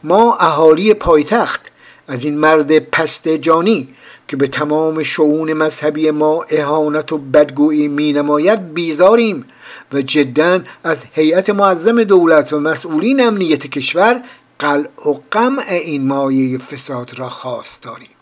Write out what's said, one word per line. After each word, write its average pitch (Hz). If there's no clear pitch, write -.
ما 202
اهالی 160
پایتخت 180
از 131
این 147
مرد 156
پست -
جانی 160
که 139
به 135
تمام 156
شؤون 156
مذهبی 156
ما 151
اهانت 151
و 156
بدگویی 147
می 147
نماید 151
بیزاریم 175
و 139
جداً 151
از 156
هیئت 160
معظم 202
دولت 165
و 147
مسئولین 165
امنیت 190
کشور 190
قلع 147
و 147
قمع 247
این 156
مایه 135
فساد 127
را 127
خواستاریم. 113